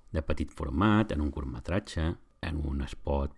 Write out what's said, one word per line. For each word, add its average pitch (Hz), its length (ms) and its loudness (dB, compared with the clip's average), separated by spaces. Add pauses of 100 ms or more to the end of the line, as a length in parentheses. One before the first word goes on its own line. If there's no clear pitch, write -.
(120)
de 78 120 0
petit - 260 0
format, 104 600 4
en 73 120 0
un 73 60 0
curtmetratge, 78 840 -2 (300)
en 78 200 -2
un 71 240 -2
spot 69 500 -2